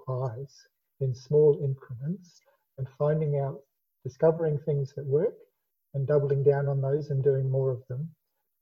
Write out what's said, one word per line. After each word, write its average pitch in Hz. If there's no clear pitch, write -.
eyes 127
in 135
small 151
increments 139
and 131
finding 151
out, 139
discovering 160
things 143
that 139
work 147
and 139
doubling 139
down 139
on 139
those 147
and 135
doing 135
more 135
of 120
them, 143